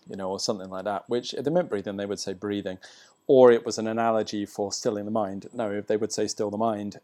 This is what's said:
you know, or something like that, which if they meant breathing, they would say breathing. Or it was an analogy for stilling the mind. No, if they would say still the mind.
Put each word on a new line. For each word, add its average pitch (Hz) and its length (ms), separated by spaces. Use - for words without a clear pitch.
you 101 80
know, 95 140
or 95 100
something 95 300
like 95 160
that, 101 220
which 123 260
if 127 100
they 139 60
meant 165 200
breathing, 98 280
they 101 80
would 98 140
say 98 140
breathing. 95 440
Or 127 220
it 117 140
was 113 120
an 110 100
analogy 110 580
for 98 260
stilling 104 320
the 104 80
mind. 98 420
No, 117 160
if 101 180
they 110 100
would 104 160
say 110 140
still 104 220
the 104 60
mind. 104 480